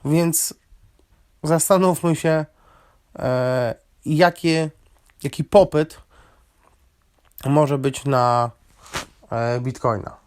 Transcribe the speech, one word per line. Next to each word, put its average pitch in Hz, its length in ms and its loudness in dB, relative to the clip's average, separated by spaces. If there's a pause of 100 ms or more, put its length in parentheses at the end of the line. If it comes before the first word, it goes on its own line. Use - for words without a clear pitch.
Więc 165 500 0 (880)
zastanówmy 170 720 0
się, 160 300 -2 (720)
e, 127 560 -2 (300)
jakie, 160 680 0 (520)
jaki 147 220 -6
popyt 160 560 2 (1500)
może 143 320 2
być 135 260 -4
na, 120 460 2 (800)
e, 117 300 -2
Bitcoina. 123 560 -4 (100)